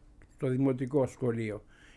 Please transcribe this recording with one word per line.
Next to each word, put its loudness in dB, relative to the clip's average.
στο -4
δημοτικό 2
σχολείο, -4